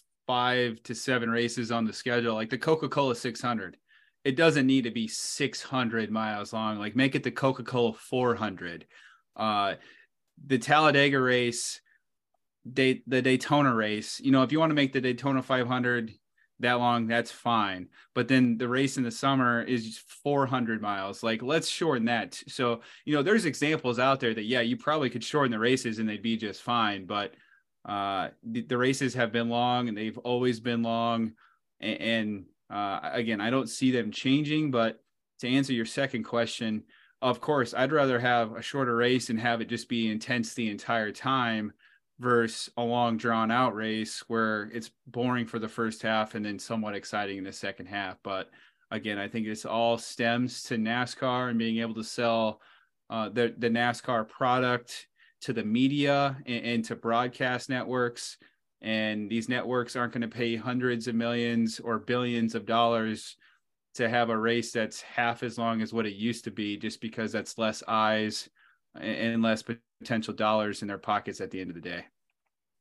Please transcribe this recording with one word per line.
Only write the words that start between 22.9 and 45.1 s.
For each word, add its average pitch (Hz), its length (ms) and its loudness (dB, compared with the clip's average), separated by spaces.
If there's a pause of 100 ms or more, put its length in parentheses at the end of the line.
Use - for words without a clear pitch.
you 147 80 0
know, 143 80 4
there's 185 240 4
examples 139 520 0
out 131 220 4
there 113 140 2
that, 107 100 -6
yeah, 120 160 2
you 117 160 0
probably 147 320 0
could 113 160 -8
shorten 139 280 2
the 110 60 -2
races 120 400 2
and 110 80 0
they'd 104 160 -4
be 113 140 0
just 107 260 -6
fine. 107 440 0
But, 101 260 -4 (560)
uh, 98 400 -2 (140)
the, 117 180 -6
the 120 160 -2
races 131 380 2
have 117 180 0
been 117 160 0
long 123 400 2
and 104 80 -4
they've 110 220 -6
always 123 420 0
been 117 220 0
long. 113 500 0 (480)
A-, 107 160 -2
and, 107 480 -2 (240)
uh, 101 360 -4
again, 110 360 -2
I 110 80 0
don't 123 220 0
see 131 200 2
them 117 200 0
changing, 147 600 2
but 113 320 0 (360)
to 120 100 -4
answer 135 240 2
your 113 140 0
second 135 380 -2
question, 113 600 -2 (380)
of 123 180 2
course, 143 320 0
I'd 139 200 2
rather 135 280 4
have 120 320 2
a 113 100 -10
shorter 127 340 0
race 123 340 2
and 110 100 -2
have 117 220 0
it - 60 -8
just 117 200 -6
be 113 220 0
intense 113 420 -2
the 113 180 -2
entire 107 400 -2
time 113 640 -2 (460)
versus 120 580 2
a 120 60 -2
long 120 340 2
drawn 113 340 0
out 120 240 2
race 110 540 -6
where 110 460 -2
it's 113 160 -10 (160)
boring 123 400 -2